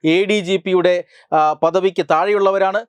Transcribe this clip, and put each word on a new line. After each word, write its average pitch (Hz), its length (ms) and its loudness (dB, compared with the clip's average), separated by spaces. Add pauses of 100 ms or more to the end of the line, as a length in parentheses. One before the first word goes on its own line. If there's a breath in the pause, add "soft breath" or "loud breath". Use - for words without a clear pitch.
(140)
എ 180 40 2 (120)
ഡി 214 180 0
ജി 190 160 0
പിയുടെ, 180 320 2 (400 soft breath)
ആ, 156 40 2 (220)
പദവിക്ക് 180 500 0
താഴെയുള്ളവരാണ്. 196 760 0